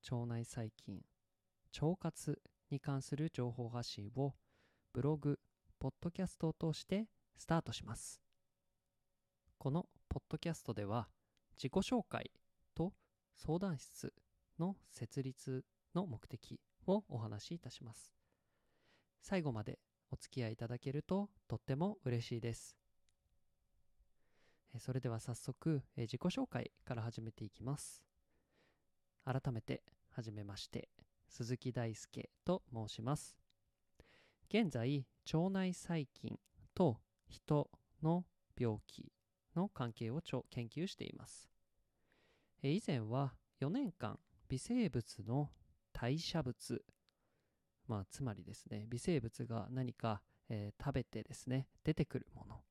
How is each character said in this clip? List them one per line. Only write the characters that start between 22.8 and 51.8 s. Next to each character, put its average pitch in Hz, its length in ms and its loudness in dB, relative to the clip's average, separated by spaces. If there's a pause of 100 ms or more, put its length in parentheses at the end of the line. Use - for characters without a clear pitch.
え、 120 60 -8
そ 131 120 -4
れ 127 60 2
で 127 100 0
は 113 120 0
早 120 160 -4
速、 143 480 2 (120)
え、 - 40 -4
自 120 180 -2
己 - 20 -4
紹 247 280 0
介 - 240 -4 (120)
か 123 120 -2
ら 113 60 -2
始 113 200 -4
め 113 80 -4
て - 140 -10
い 104 60 -8
き - 120 -16
ま 135 160 -2
す。 - 240 -12 (1200)
改 131 160 2 (120)
め 117 80 0
て、 - 240 -4 (240)
は - 120 -6
じ 110 120 -6
め 104 100 -6
ま 101 140 -6
し - 100 -8
て、 - 220 -6 (400)
鈴 120 280 -2
木 127 160 -2
大 117 220 0
輔 - 340 -10 (160)
と - 200 2 (100)
申 110 140 -2
し - 140 -6
ま 131 120 2
す。 - 240 -6 (1120)
現 208 200 6
在、 131 380 2 (260)
腸 165 160 6
内 190 260 2
細 160 320 0
菌 - 340 -8 (340)
と 151 260 6 (280)
人 - 420 2 (320)
の 170 240 6 (320)
病 113 200 4 (100)
気 - 240 -14 (420)
の 185 140 2
関 120 240 -2
係 113 180 -2
を 147 100 0
ち - 140 -6
ょ-、 123 160 -2
研 117 180 -4
究 170 200 -4
し - 80 -8
て - 80 -8
い - 80 -6
ま - 160 -12
す。 - 200 -16 (1120)
え、 139 100 4
以 202 120 4
前 139 140 2
は 123 380 0 (240)
四 139 120 2
年 247 200 0
間、 104 260 -4 (300)
微 131 100 0
生 233 300 2
物 120 340 -2
の 127 300 2 (400)
代 127 260 2
謝 165 240 0
物、 123 420 -2 (1040)
ま 104 140 0
あ、 - 60 -6
つ - 140 -6
ま 123 100 0
り 98 120 -8
で 98 100 -10
す - 120 -16
ね、 107 220 -6
微 120 120 -2
生 170 180 4
物 117 280 -2
が 113 220 -2
何 127 260 0
か、 107 280 0 (260)
え 104 300 -2
ー、 - 60 -10
食 139 100 0
べ 127 80 2
て 113 220 -6
で - 100 -10
す - 140 -8
ね、 131 180 2 (160)